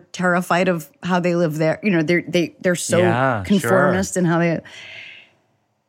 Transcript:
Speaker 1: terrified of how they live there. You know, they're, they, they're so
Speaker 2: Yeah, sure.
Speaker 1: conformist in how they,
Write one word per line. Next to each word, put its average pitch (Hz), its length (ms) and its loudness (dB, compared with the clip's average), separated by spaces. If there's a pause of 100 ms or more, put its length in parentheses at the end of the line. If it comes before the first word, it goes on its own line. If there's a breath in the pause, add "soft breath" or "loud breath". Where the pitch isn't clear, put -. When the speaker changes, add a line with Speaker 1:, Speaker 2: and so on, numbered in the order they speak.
(120)
Speaker 1:
terrified 180 560 0
of 170 220 -2 (120)
how 180 180 0
they 175 160 0
live 156 220 0
there. 160 240 0
You 214 80 0
know, 320 120 2
they're, 175 240 0
they, 170 340 -2
they're 180 140 0
so 165 240 -2
Speaker 2:
Yeah, 123 460 2
sure. - 20 -10 (140)
Speaker 1:
conformist 185 560 2
in 180 80 0
how 165 140 2
they, 170 220 0 (1300 loud breath)